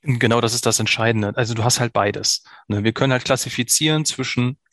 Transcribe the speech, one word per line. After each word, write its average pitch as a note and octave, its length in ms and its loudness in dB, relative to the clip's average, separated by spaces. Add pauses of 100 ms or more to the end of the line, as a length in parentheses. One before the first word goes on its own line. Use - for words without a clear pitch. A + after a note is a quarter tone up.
Und B2 140 0
genau A#2 220 4
das A#2 120 0
ist A#2 120 -4
das A2+ 160 2
Entscheidende. A2 560 0
Also A#2 160 -2
du A2 100 -2
hast A#2+ 160 2
halt A#2+ 140 -2
beides, G2+ 500 -2 (240)
ne? G#2 160 -2
Wir A2+ 80 2
können C3+ 220 2
halt B2 100 0
klassifizieren D3+ 800 0
zwischen B2+ 540 -2 (160)